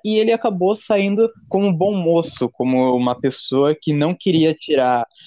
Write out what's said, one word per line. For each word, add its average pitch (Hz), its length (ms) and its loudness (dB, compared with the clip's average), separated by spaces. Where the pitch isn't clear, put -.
e 214 140 -2
ele 220 140 2
acabou 208 420 0
saindo 202 560 0
como 196 180 0
um 196 80 2
bom 190 200 2
moço, 165 560 0
como 127 460 0
uma 123 180 0
pessoa 139 680 -2
que 156 120 -2
não 151 220 0
queria 160 400 0
tirar 127 520 0